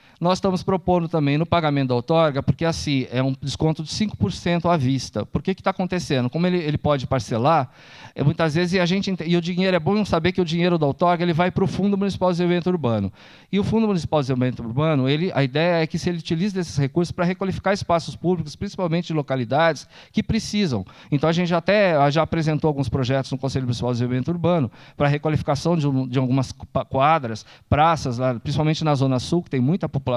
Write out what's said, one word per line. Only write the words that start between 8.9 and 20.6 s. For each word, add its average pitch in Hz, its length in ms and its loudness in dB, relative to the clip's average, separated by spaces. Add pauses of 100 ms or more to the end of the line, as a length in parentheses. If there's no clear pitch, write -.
ente-, 165 160 -6
e 170 80 2
o 175 60 2
dinheiro, 185 340 0
é 170 40 2
bom 196 260 2
saber 165 260 0
que 185 80 -2
o 180 60 2
dinheiro 170 320 2
da 156 80 0
outorga, 175 360 2
ele 175 120 2
vai 175 180 2
pro 190 160 0
Fundo 196 300 0
Municipal 185 320 0
de 175 60 0
Desenvolvimento 175 320 0
Urbano. 117 440 0 (400)
E 190 80 0
o 202 40 2
Fundo 220 240 2
Municipal 156 340 0
de 123 60 -2
Desenvolvimento 123 360 -2
Urbano, 135 460 0
ele, 160 260 0
a 139 80 2
ideia 160 400 0
é - 20 0
que 156 140 -4
se 180 100 -2
ele 175 100 -2
utilize 180 360 -2
desses 175 220 -6
recursos 147 340 0
pra 175 140 -2
requalificar 185 480 -2
espaços - 420 -2
públicos, 165 400 -2
principalmente 180 520 -4
de 165 60 -4
localidades, 135 720 0 (280)
que 208 100 0
precisam. 196 640 -2 (260)